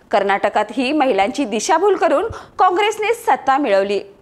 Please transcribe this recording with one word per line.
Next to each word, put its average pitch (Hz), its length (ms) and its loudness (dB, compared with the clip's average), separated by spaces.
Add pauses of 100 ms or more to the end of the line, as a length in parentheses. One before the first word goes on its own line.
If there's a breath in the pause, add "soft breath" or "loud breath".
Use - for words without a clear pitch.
(120 soft breath)
कर्नाटकातही 208 800 0
महिलांची 269 540 0
दिशाभूल 330 500 0
करून 339 300 0 (340 loud breath)
काँग्रेसने 403 540 2
सत्ता 269 440 0
मिळवली, 202 420 0 (220)